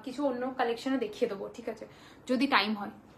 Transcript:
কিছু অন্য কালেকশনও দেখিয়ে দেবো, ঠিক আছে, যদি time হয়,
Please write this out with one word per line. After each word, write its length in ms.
কিছু 220
অন্য 320
কালেকশনও 400
দেখিয়ে 300
দেবো, 280
ঠিক 120
আছে, 180
যদি 200
time 280
হয়, 160